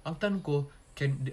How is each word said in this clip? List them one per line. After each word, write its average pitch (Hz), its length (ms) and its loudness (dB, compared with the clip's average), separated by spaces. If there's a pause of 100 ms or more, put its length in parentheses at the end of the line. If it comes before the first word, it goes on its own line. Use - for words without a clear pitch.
ang 160 120 -2
tanong 196 240 2
ko, 151 140 0 (380)
can, 135 400 0